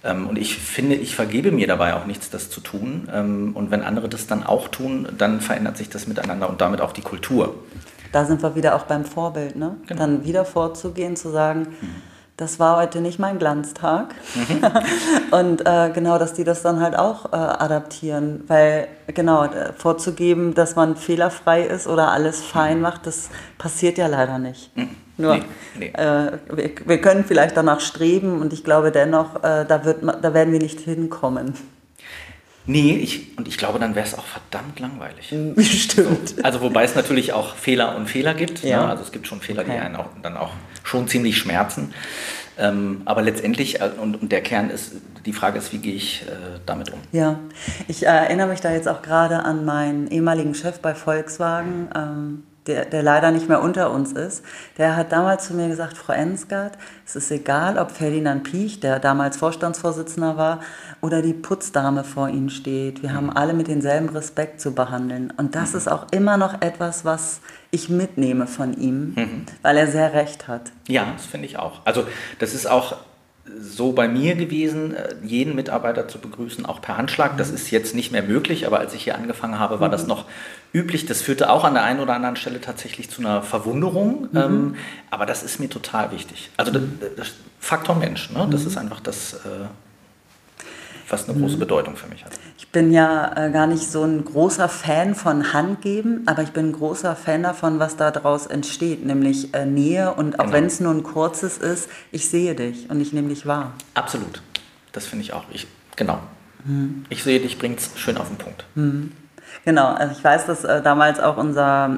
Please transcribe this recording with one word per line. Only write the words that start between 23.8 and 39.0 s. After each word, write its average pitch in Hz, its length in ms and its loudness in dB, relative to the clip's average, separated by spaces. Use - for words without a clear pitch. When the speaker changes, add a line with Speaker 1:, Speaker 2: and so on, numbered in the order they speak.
Speaker 2:
ja 170 80 4
leider 131 320 2
nicht. 127 360 -8
Speaker 1:
Mhm. 123 140 -4
Speaker 2:
Nur, 156 180 4
Speaker 1:
Nee, - 80 -2
nee. - 160 -8
Speaker 2:
äh, 147 380 2
wir, 151 200 -2
wir 165 160 4
können 196 240 6
vielleicht 160 320 6
danach 151 240 4
streben 175 600 2
und 151 120 0
ich 151 100 -10
glaube 156 280 6
dennoch, 160 520 4
äh, 156 240 2
da 151 180 4
wird 160 160 2
ma-, 165 180 0
da 160 140 2
werden 160 200 6
wir 160 80 4
nicht 151 180 -4
hinkommen. 139 720 -4
Speaker 1:
Nee, 147 320 6
ich, - 400 -6
und - 100 -8
ich - 100 -8
glaube, 107 220 0
dann 110 160 0
wär's 107 180 -2
auch - 120 -12
verdammt - 540 -12
langweilig. - 520 -12
Speaker 2:
Mhm, 151 280 0
<laughs> 220 40 8
stimmt. - 680 4
Speaker 1:
So, - 140 -6
also 123 180 2
wobei 117 220 4
es 123 100 2
natürlich 127 400 2
auch 107 220 -2
Fehler 123 400 2
und 110 120 -6
Fehler 139 280 0
gibt, 165 280 -4
Speaker 2:
Ja. 123 200 2
Speaker 1:
ne? - 60 0
Also - 140 -6